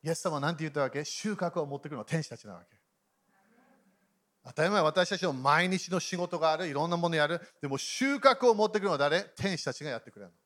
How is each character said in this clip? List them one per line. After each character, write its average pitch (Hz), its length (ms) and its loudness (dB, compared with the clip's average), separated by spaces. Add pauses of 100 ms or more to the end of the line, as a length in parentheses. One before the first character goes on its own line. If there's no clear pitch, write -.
イ 147 60 -6
エ 165 60 0
ス - 60 -10
様 160 140 -2
は 143 40 -2
何 156 160 0
て 156 80 -6
言 156 60 -4
っ 139 40 -12
た 147 80 0
わ 131 80 2
け？ 143 140 -4
収 208 300 -6
穫 175 260 -4
を 151 60 -2
持 139 120 -8
っ 139 40 -10
て 151 80 -14
く 147 40 -10
る - 20 -8
の 113 60 -8
は 107 40 -8
天 160 160 -2
使 - 80 -8
た 117 80 -14
ち - 100 -20
な 98 60 -14
わ 87 80 -18
け。 - 160 -20 (1700)
当 127 80 -18
た 151 100 0
り 175 60 4
前、 202 120 4
私 165 280 2
た 190 80 -2
ち 180 60 -4
の 165 100 0
毎 143 340 4
日 185 220 -2
の 180 100 0
仕 - 160 -6
事 175 240 -4
が 156 140 4
あ 156 40 -2
る、 180 100 -4
い 156 60 -4
ろ 147 140 0
ん - 20 -4
な 175 60 0
も 170 140 0
の 160 80 0
や 147 100 4
る。 165 140 -2 (180)
で 143 80 -6
も 135 100 -4
収 277 400 -2
穫 254 300 6
を 226 80 8
持 208 120 2
っ - 40 0
て 214 80 0
く 190 40 -4
る - 20 -2
の 190 60 2
は 151 80 0
誰？ 151 240 4 (120)
天 185 220 -2
使 - 80 -8
た 131 80 -4
ち - 100 -10
が 151 60 -8
や 120 80 -6
っ 113 60 -10
て - 80 -20
く - 80 -20
れ 101 60 -16
る 87 60 -20
の。 - 140 -20